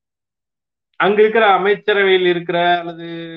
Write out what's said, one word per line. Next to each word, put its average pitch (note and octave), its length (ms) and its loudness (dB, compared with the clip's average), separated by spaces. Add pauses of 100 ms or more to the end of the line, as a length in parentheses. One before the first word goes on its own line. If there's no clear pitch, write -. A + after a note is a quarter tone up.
(960)
அங்க G3+ 260 0
இருக்கிற A3 300 4
அமைச்சரவையில் F#3+ 760 0
இருக்கிற F3 540 0
அல்லது E3+ 240 -12 (340)